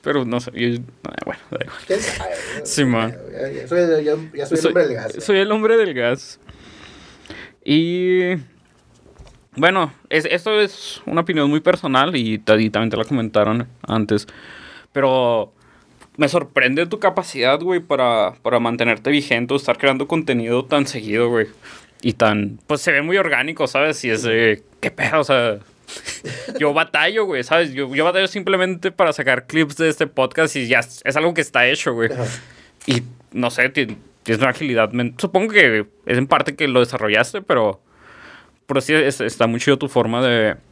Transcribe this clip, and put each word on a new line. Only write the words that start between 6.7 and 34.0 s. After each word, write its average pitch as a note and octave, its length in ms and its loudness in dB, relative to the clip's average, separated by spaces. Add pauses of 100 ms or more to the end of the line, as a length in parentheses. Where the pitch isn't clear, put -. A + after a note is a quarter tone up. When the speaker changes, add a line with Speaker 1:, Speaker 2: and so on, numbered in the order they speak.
Speaker 1:
Y, F3+ 720 2 (1200)
bueno, E3 380 2 (160)
es, D#3 160 2
esto G3 340 0
es - 460 -4
una E3+ 160 0
opinión D#3 280 0
muy D3 100 2
personal D3+ 560 2
y, A2+ 240 0
ta-, G#2+ 200 4
y A2 100 2
también A2 200 0
te A2 80 -2
la A2+ 80 0
comentaron A2+ 600 0 (200)
antes. G#2+ 400 0 (640)
Pero B2+ 600 0 (640)
me D3 120 2
sorprende C#3+ 580 0
tu G#3 120 -6
capacidad, D3 640 0
güey, F3+ 180 0
para, A#2+ 640 0
para A#2 180 2
mantenerte A#2 520 0
vigente C#3 420 0
o C#3 40 0
estar C3 200 -2
creando C3+ 300 0
contenido B2+ 580 -2
tan C#3+ 220 0
seguido, A2+ 420 -2
güey. A2+ 180 0 (540)
Y A#2 120 0
tan, G#2 520 0
pues D3 160 -2
se F3 100 0
ve C#3+ 120 2
muy F3 140 0
orgánico, D#3 500 -2
¿sabes? D3 360 -2
Y B2 60 -2
es A2 140 0
de, A2+ 400 2 (160)
¿qué - 100 -4
pedo? D3+ 300 0
O D3 40 0
sea, A#2+ 360 0 (500)
<laughs> - 500 -12
yo D3 140 2
batallo, E3 520 0
güey, D3+ 180 -2
¿sabes? D#3+ 300 2
Yo, C3+ 200 -6
yo C#3 100 2
batallo F3+ 240 2
simplemente F#3 640 -2
para E3 220 2
sacar B2+ 320 0
clips D3+ 320 0
de D#3+ 120 2
este D3+ 180 -2
podcast C#3+ 480 -2
y C3 120 -4
ya A#2+ 120 4
es, - 240 -6
es C3 120 -2
algo D#3+ 200 2
que E3 60 0
está B2 260 2
hecho, C#3 260 0
güey. A2+ 180 0
Speaker 2:
Ajá. B2 140 -4 (600)
Speaker 1:
Y, B2 160 0 (280)
no A#2+ 200 -2
sé, B2 180 0
ti-, A#2 280 -4 (260)